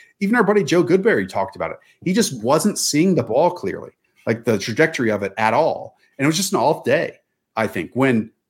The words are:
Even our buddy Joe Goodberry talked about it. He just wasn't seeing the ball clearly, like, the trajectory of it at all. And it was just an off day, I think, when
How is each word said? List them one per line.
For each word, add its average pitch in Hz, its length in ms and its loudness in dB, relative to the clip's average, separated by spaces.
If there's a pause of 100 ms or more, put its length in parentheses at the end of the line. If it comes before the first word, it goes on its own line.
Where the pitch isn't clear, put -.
(220)
Even 202 140 0
our 240 80 4
buddy 202 200 2
Joe 160 220 2
Goodberry 170 420 2
talked 98 300 -4
about 82 140 -4
it. - 80 -14 (260)
He 180 80 0
just 127 280 0
wasn't 156 380 2
seeing 170 360 2
the 127 80 2
ball 143 280 2
clearly, - 400 -8 (340)
like, 117 200 -2
the 110 120 2
trajectory 120 540 -2
of 101 100 -2
it 98 160 -6
at 110 160 2
all. - 440 -2 (200)
And 135 60 -2
it 139 40 4
was 156 100 0
just 190 160 -4
an 143 60 2
off 151 260 0
day, 147 320 0 (400)
I 110 100 0
think, 87 260 -6
when 120 380 0 (180)